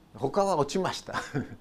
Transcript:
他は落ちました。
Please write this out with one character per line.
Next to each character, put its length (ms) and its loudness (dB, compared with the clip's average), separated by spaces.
他 300 2
は 120 2
落 140 4
ち 80 0
ま 140 0
し 100 -8
た。 200 -6